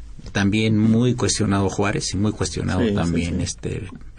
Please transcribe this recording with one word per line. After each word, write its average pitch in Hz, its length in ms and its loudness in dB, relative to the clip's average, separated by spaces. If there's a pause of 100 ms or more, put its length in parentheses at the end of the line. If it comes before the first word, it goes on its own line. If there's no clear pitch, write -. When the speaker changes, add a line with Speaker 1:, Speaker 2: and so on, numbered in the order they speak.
(320)
Speaker 1:
también 107 460 2
muy 113 360 4
cuestionado 98 560 2
Juárez 101 420 -2
y 92 40 -2
muy 104 160 2
cuestionado 92 480 -2
Speaker 2:
Sí, 113 100 2
sí, 101 40 0
Speaker 1:
también, 85 440 0
Speaker 2:
sí. 92 60 0
Speaker 1:
este, - 440 -6 (300)